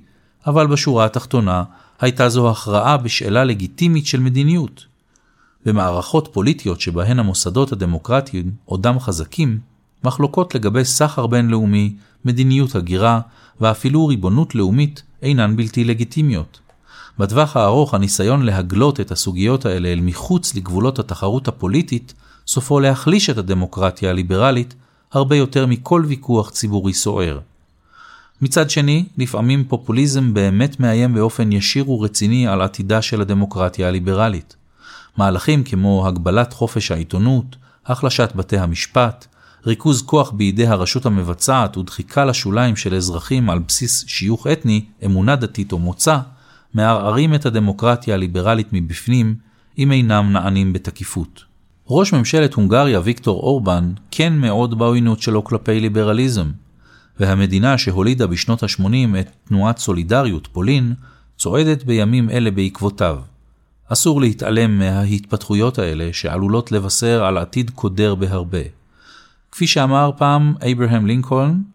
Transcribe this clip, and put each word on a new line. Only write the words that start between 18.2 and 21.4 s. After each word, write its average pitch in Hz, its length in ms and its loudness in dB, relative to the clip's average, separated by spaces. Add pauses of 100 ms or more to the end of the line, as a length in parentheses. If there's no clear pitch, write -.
להגלות 101 580 0
את 98 100 -6
הסוגיות 107 560 -2
האלה 90 220 -2
אל 87 120 -2
מחוץ 127 540 -2
לגבולות 98 440 -2
התחרות 107 500 -4